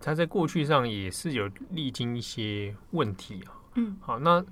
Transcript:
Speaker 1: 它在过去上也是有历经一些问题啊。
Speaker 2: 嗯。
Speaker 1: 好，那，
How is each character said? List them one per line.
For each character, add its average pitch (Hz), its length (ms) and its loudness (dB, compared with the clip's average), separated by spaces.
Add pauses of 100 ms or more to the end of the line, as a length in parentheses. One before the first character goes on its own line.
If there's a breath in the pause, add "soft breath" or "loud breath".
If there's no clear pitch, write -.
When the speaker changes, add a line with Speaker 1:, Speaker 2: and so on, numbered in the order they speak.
Speaker 1:
它 151 140 -2
在 165 100 4
过 160 240 2
去 156 160 2
上 139 240 6
也 98 220 -2
是 156 220 -4
有 101 180 0 (200)
历 156 200 -2
经 120 260 -2
一 120 40 -4
些 104 540 -4 (180)
问 120 220 2
题 95 320 -12
啊。 - 60 -18 (220)
Speaker 2:
嗯。 220 260 0
Speaker 1:
好， 117 180 -2
那， 175 340 6